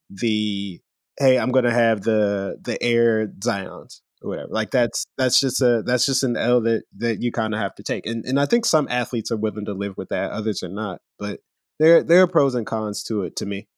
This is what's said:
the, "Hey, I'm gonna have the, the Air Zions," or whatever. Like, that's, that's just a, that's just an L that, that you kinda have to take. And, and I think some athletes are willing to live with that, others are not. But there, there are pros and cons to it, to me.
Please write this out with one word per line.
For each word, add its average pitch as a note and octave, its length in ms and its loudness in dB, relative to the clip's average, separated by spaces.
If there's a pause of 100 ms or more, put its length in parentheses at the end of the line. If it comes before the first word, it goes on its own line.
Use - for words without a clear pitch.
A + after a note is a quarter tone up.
the, G2+ 720 -2 (380)
"Hey, C3 200 4
I'm A#2+ 140 0
gonna A#2+ 220 2
have A2+ 300 2
the, G2+ 580 0
the A#2 200 -4
Air A#2 460 2
Zions," G2 760 -6 (200)
or - 80 -8
whatever. D#2+ 220 -6
Like, G#2+ 180 -2
that's, A#2+ 360 0 (120)
that's C3 220 2
just C3 220 -2
a, A#2+ 220 4
that's B2 220 0
just C3+ 160 -2
an A#2+ 160 0
L A#2+ 240 2
that, A2+ 220 0 (140)
that A2 240 -2
you A#2+ 100 0
kinda A2 260 -2
have G2+ 180 -4
to G#2 80 -12
take. A2+ 220 -4
And, A#2 200 -4
and C3+ 140 0
I C#3+ 60 2
think A#3 200 2
some D3+ 240 2
athletes A#2+ 420 -2
are A2 60 0
willing G#2+ 280 -2
to G2+ 80 -4
live G2 240 -6
with F#2 120 -8
that, F#2+ 220 -2
others G#2+ 300 -4
are F2 80 -6
not. G2+ 320 -6 (160)
But G2+ 220 -8 (400)
there, D#3+ 240 6
there E3+ 180 6
are F3+ 60 6
pros C#3 260 2
and A#2 120 -2
cons G#2+ 400 -4
to G#2 180 -2
it, E2+ 140 -6
to G#2+ 100 -4
me. G2+ 200 -6 (100)